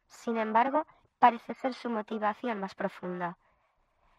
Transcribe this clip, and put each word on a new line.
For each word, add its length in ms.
Sin 300
embargo, 500
parece 340
ser 220
su 160
motivación 680
más 140
profunda. 640